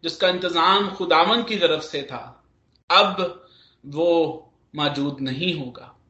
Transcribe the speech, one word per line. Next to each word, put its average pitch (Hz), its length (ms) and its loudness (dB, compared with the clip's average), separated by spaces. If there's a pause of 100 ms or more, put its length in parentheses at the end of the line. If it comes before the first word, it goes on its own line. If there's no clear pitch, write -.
जिसका 165 260 0
इंतजाम 180 640 2
खुदावन 180 480 2
की 220 120 -4
तरफ 165 280 2
से 139 200 -8
था, - 460 -16 (420)
अब 185 560 2 (380)
वो 160 640 0 (280)
मौजूद 139 460 -2
नहीं 151 380 -4
होगा। - 380 -16 (120)